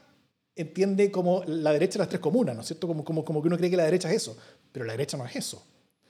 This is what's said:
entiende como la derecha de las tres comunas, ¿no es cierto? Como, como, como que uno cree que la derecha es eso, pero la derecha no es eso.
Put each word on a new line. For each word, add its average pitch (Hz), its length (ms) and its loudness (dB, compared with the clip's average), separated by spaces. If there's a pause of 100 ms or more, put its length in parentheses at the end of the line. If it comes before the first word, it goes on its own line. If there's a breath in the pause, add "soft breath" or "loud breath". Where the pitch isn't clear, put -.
(540)
entiende 196 560 2
como 180 360 2
la 156 260 2
derecha 170 220 2
de 208 60 0
las 170 80 0
tres 175 120 -4
comunas, 165 340 2
¿no 113 60 -10
es - 80 -10
cierto? 170 180 -8
Como, 156 180 -4
como, 156 200 -2
como 151 180 -2
que 165 60 4
uno 170 100 0
cree 175 120 0
que 180 60 0
la 170 80 4
derecha 175 240 2
es 180 140 0
eso, - 140 -10 (340 loud breath)
pero 127 140 -10
la 110 80 -8
derecha 135 240 -4
no 127 100 -8
es - 80 -12
eso. - 320 -10 (420 soft breath)